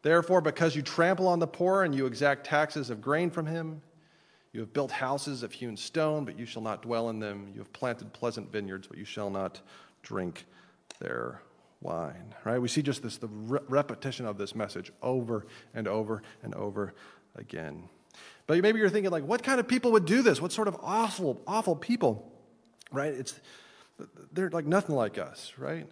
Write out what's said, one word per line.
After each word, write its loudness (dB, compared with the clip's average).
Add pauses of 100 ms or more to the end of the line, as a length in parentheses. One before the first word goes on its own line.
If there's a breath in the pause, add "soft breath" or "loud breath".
Therefore, 6
because 2
you 0
trample 4
on 6
the 4
poor 2
and 0
you 2
exact 2
taxes 0
of -6
grain 2
from -4
him, -6 (720 soft breath)
you -8
have -8
built 0
houses -4
of -8
hewn -8
stone, 0
but -10
you -10
shall -10
not -4
dwell -2
in -6
them. -8
You -12
have -16
planted -6
pleasant -4
vineyards, -6
but -16
you -12
shall -6
not -4 (420 loud breath)
drink -6 (540 soft breath)
their -8 (400 soft breath)
wine. -8 (100)
Right? 0
We 0
see 0
just -2
this, -10
the -10
re-, -4
repetition -2
of -4
this -6
message -6 (120)
over 0 (260 loud breath)
and -4
over -2 (180 loud breath)
and -8
over -4 (420 loud breath)
again. -10 (600 loud breath)
But 6
maybe 6
you're 6
thinking, 0
like, 0
"What 0
kind 4
of 0
people 4
would 8
do 6
this? 6
What -2
sort 0
of -2
awful, 0
awful 2
people?" 0 (580)
Right? -2
It's, -8 (960 loud breath)
they're, -2
like, -2
nothing 4
like 2
us, -10
right? -6